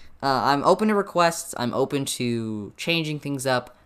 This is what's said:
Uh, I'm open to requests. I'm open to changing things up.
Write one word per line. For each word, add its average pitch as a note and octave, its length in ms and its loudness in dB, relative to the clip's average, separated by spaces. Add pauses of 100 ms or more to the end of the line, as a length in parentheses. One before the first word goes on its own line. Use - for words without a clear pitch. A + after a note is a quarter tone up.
(220)
Uh, C3 220 2
I'm C#3 200 4
open G3+ 240 4
to G#3+ 60 4
requests. F3 640 0
I'm B2 160 -2
open C#3 320 0
to A2+ 720 -4
changing D#3 440 -2
things C#3 260 -6
up. B2+ 280 0 (120)